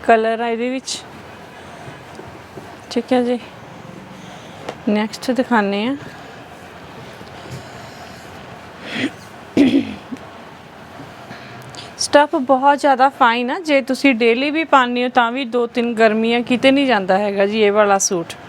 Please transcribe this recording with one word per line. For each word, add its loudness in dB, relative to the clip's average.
ਕਲਰ 4
ਆ -2
ਇਹਦੇ -2
ਵਿੱਚ, -6
ਠੀਕ -2
ਹੈ 4
ਜੀ। 0
ਨੈਕਸਟ -2
ਦਿਖਾਉਂਦੇ 2
ਹਾਂ। -2
ਸਟੱਫ 4
ਬਹੁਤ 2
ਜ਼ਿਆਦਾ 2
ਫਾਈਨ 2
ਆ, -4
ਜੇ 2
ਤੁਸੀਂ 2
ਡੇਲੀ 2
ਵੀ -2
ਪਾਉਂਦੇ 4
ਹੋ 0
ਤਾਂ 4
ਵੀ -4
ਦੋ 0
ਤਿੰਨ -2
ਗਰਮੀਆਂ 4
ਕਿਤੇ 4
ਨਹੀਂ 4
ਜਾਂਦਾ 4
ਹੈਗਾ 2
ਜੀ 2
ਇਹ 6
ਵਾਲਾ 6
ਸੂਟ। -2